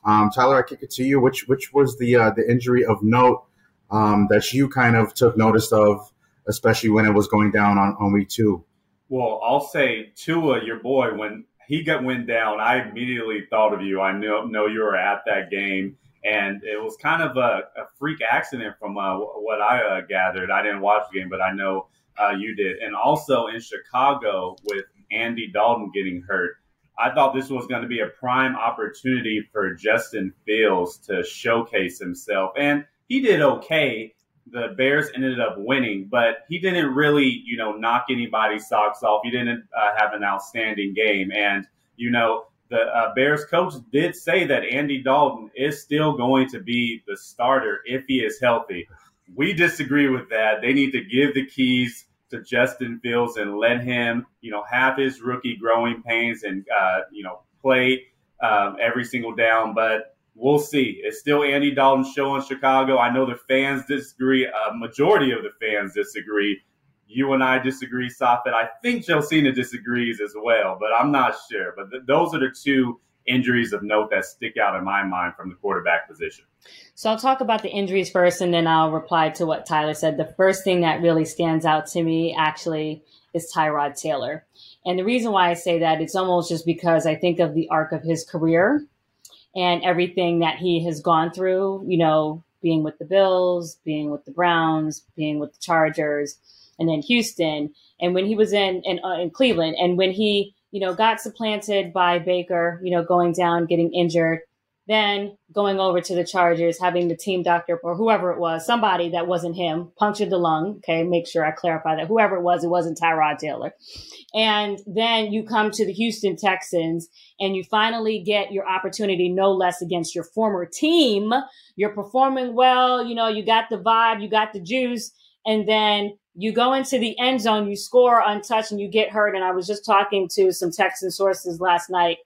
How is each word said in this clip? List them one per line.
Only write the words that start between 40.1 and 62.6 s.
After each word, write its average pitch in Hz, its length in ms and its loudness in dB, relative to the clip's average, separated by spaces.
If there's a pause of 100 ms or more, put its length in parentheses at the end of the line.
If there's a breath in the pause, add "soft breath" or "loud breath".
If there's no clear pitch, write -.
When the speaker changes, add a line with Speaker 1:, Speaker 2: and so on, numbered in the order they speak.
Speaker 2:
an 104 80 -6
outstanding 101 720 -4
game. 98 380 0
And, 101 340 -2 (300)
you 120 160 -4
know, 113 320 0 (240)
the, 117 100 -2
uh, 113 360 0
Bears 147 300 2
coach 170 300 0 (180)
did 156 240 0
say 175 300 0
that 123 180 0
Andy 135 380 -4
Dalton 131 520 0
is 147 280 -4
still 147 340 0
going 131 320 2
to 120 100 -12
be 117 480 -4
the 101 120 -8
starter 120 640 -2
if 131 240 -6
he 131 120 2
is 107 200 -4
healthy. 117 480 -2 (460 soft breath)
We 156 180 -2
disagree 147 560 2
with 127 220 -2
that. 110 320 0
They 123 100 0
need 135 200 2
to 107 120 -4
give 135 300 0
the 135 100 -2
keys 127 600 -2 (240)
to 117 100 -12
Justin 120 600 -2
Fields 120 340 0
and 101 220 -6
let 120 240 2
him, 120 420 -2 (160)
you 113 100 -14
know, 104 200 -6
have 131 260 2
his 135 240 -2
rookie 123 400 -6
growing 117 420 0
pains 117 420 -2
and, 98 200 -6 (100)
uh, 104 260 2 (120)
you 104 100 -16
know, 92 180 -12 (200)
play, 127 440 2 (380)
um, 101 380 0
every 117 240 0
single 117 300 -6
down. 113 400 2
But 110 420 -2 (180)
we'll 139 240 2
see. 131 460 -2
It's 107 140 -6
still 147 240 0
Andy 143 320 0
Dalton's 135 400 4
show 139 220 -2
in 135 60 -4
Chicago. 135 540 2